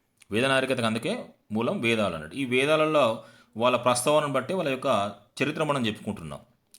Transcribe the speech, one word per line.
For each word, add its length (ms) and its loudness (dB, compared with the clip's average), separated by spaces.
వేద 140 0
నాగరికతకు 420 0
అందుకే 380 -2
మూలం 280 -2
వేదాలు 340 2
అన్నట్టు. 220 -10
ఈ 80 -4
వేదాలలో 800 2
వాళ్ళ 200 2
ప్రస్తావనను 560 2
బట్టే 220 -2
వాళ్ళ 160 -2
యొక్క 440 0
చరిత్ర 220 -2
మనం 220 0
చెప్పుకుంటున్నాం. 520 -6